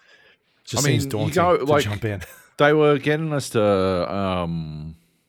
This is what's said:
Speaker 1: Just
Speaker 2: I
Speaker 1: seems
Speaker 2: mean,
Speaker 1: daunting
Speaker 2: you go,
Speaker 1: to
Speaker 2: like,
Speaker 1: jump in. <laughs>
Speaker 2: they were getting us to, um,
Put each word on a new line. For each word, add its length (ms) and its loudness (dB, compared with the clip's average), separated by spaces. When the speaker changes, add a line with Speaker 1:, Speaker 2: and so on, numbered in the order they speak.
Speaker 1:
Just 200 -4
Speaker 2:
I 60 2
Speaker 1:
seems 140 0
Speaker 2:
mean, 60 -8
Speaker 1:
daunting 200 -2
Speaker 2:
you 40 -4
go, 240 4
Speaker 1:
to 60 -6
Speaker 2:
like, 200 2
Speaker 1:
jump 200 -6
in. 180 -6
<laughs> 180 -20
Speaker 2:
they 140 6
were 260 4
getting 340 -2
us 180 -4
to, 640 2
um, 840 -4